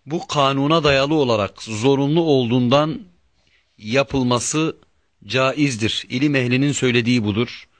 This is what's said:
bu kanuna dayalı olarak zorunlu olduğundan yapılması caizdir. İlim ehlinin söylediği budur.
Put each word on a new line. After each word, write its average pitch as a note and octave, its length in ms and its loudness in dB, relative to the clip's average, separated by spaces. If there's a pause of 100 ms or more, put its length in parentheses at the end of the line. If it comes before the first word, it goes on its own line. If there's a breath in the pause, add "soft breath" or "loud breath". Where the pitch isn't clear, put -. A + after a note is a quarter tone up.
(100)
bu E3+ 160 -6
kanuna C#3+ 580 2
dayalı C#3+ 300 2
olarak A#2 480 0
zorunlu C#3 580 0
olduğundan C3+ 840 2 (760)
yapılması B2+ 1000 -2 (500)
caizdir. C3 840 -2
İlim C#3+ 260 0
ehlinin C3 380 0
söylediği B2 520 0
budur. G#2 440 -4 (120)